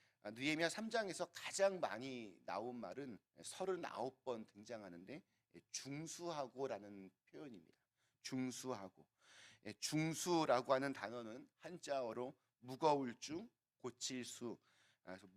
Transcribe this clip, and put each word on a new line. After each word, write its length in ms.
아, 80
느헤미야 380
삼 200
장에서 440
가장 460
많이 560
나온 340
말은 400
서른아홉 800
번 240
등장하는데, 760
예, 60
중수하고라는 1400
표현입니다. 420
중수하고. 800
예, 140
중수라고 920
하는 200
단어는 540
한자어로 760
무거울 580
중, 300
고칠 460
수. 320
아, 140
그래서 200